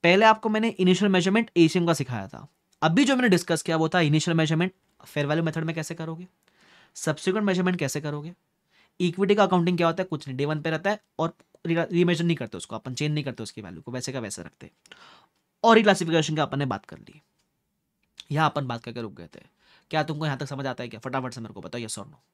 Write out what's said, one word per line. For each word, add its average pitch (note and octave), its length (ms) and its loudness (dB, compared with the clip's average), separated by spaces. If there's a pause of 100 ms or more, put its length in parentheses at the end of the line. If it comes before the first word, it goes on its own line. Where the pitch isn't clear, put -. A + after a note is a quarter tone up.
पहले G3 220 6
आपको A3 220 4
मैंने G#3+ 200 0
इनिशियल F#3 440 4
मेजरमेंट F#3+ 440 2
एसीएम E3+ 300 6
का E3 80 2
सिखाया A#2+ 340 -6
था, - 180 -18 (360)
अभी E3 220 4
जो C4 120 4
मैंने B3 120 2
डिस्कस E3+ 340 2
किया E3 140 -2
वो D#3+ 120 2
था F3+ 120 2
इनिशियल D#3 360 2
मेजरमेंट D#3+ 360 2 (340)
फेयर D3 200 -4
वैल्यू D#3+ 180 0
मेथड D#3+ 200 -4
में D#3+ 100 -6
कैसे D#3+ 200 -8
करोगे, E3 320 -12 (720)
सब्सिक्वेंट F#3+ 500 -2
मेजरमेंट F#3 320 0
कैसे C#3+ 220 -4
करोगे, D3 320 -10 (680)
इक्विटी F#3+ 340 2
का G3+ 100 6
अकाउंटिंग F3+ 320 2
क्या E3+ 100 2
होता E3+ 160 0
है, F#3+ 60 -4
कुछ D3 200 -8
नहीं, C3 80 -8
डे C#3+ 80 -2
वन D3+ 180 -2
पे D#3+ 80 -4
रहता E3 200 -2
है G#3 100 -4 (180)
और D#3+ 160 -2 (320)
री-, E3 260 0
रीमेजर F3 320 2
नहीं E3+ 120 2
करते A#2 200 -10
उसको, G2 200 -12
अपन B2+ 180 -10
चेंज D3 180 -2
नहीं D3 120 -2
करते A#2+ 180 -8
उसकी - 180 -12
वैल्यू F2+ 220 -16
को, A#2+ 100 -14
वैसे B2+ 200 -8
का C3 80 -6
वैसे F#2+ 220 -10
रखते - 240 -18
हैं। - 300 -20 (680)
और A3+ 120 8
रिक्लासिफिकेशन E3 600 4
का D3+ 60 0
अपन C#3 160 -2
ने C#3+ 80 -2
बात G2+ 180 -6
कर - 140 -20
ली, - 220 -20 (1120)
यहाँ D3+ 180 2
अपन C#3 160 -6
बात A#2+ 180 -8
करके A#2 180 -12
रुक G#2 100 -10
गए E2+ 220 -20
थे। - 60 -20 (500)
क्या D#3 120 0
तुमको D3+ 240 -6
यहाँ C3+ 120 -4
तक C#3+ 80 -6
समझ C3+ 200 -8
आता B2+ 160 -8
है A#2+ 60 -10
क्या? A2 120 -16
फटाफट B2+ 340 -6
से B2 60 -14
मेरे G#2+ 140 -14
को G2 60 -16
बताओ, F2+ 200 -10
yes A2 180 -10
or G2 60 -14
no। D2+ 120 -20 (180)